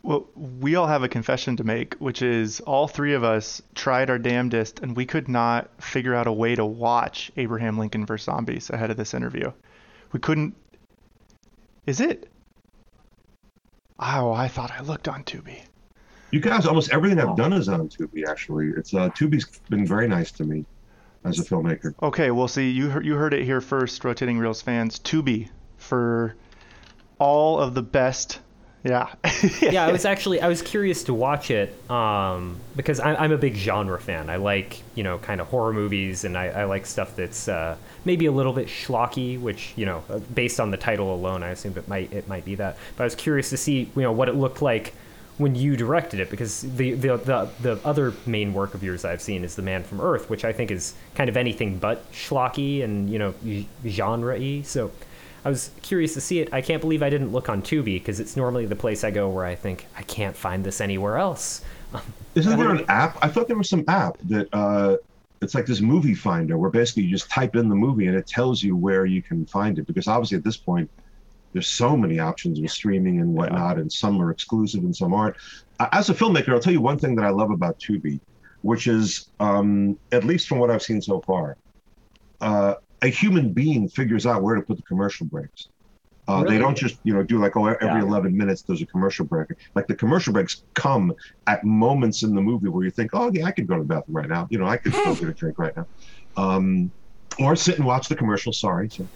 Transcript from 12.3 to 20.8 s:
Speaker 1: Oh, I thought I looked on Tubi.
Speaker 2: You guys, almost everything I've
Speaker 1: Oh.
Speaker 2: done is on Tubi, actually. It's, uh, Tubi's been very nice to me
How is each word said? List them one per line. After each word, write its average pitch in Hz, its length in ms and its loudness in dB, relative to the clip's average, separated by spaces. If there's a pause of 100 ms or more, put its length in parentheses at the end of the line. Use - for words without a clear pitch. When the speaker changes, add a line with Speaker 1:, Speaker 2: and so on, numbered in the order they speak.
Speaker 1:
Oh, 127 320 0
I 120 160 0
thought 123 240 -6
I - 100 -12
looked 147 260 -6
on 135 160 -8
Tubi. - 380 -14 (680)
Speaker 2:
You 151 100 2
guys, 220 280 4
almost 160 240 4
everything 170 280 4
I've 117 100 4
Speaker 1:
Oh. 85 60 -2
Speaker 2:
done 131 180 4
is 180 140 2
on 85 220 0
Tubi, - 380 -8
actually. 76 400 -4 (100)
It's, - 160 -6
uh, 92 160 2
Tubi's 147 360 2 (240)
been 101 180 2
very 107 200 2
nice 85 260 0
to - 100 -6
me 76 220 -4 (580)